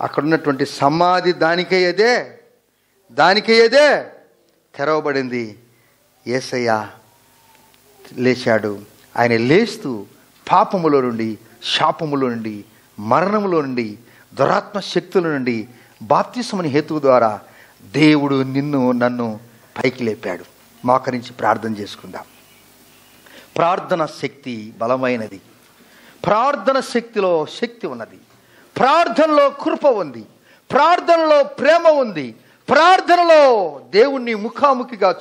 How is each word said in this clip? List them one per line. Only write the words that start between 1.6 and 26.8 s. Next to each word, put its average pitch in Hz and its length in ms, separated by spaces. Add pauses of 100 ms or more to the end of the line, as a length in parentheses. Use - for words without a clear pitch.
అదే, 185 520 (720)
దానికే 202 520
అదే 233 400 (720)
తెరవబడింది. 135 840 (680)
యేసయ్య 117 600 (1300)
లేచాడు. 110 800 (240)
ఆయన 117 200
లేస్తూ 127 680 (460)
పాపములో 170 500
నుండి, 113 360 (400)
శాపములో 147 520
నుండి, 110 360 (340)
మరణములో 175 640
నుండి, 123 380 (340)
దురాత్మ 170 460
శక్తుల 180 440
నుండి 127 440 (340)
బాప్తిస్మని 175 680
హేతువు 151 300
ద్వారా 120 400 (520)
దేవుడు 143 520
నిన్ను 135 480
నన్ను 120 480 (380)
పైకి 127 260
లేపాడు. 95 420 (400)
మోకరించి 127 480
ప్రార్థన 110 420
చేసుకుందాం. 95 480 (1300)
ప్రార్థన 170 480
శక్తి 117 720
బలమైనది. 117 640 (840)
ప్రార్థన 254 540
శక్తిలో 202 640 (160)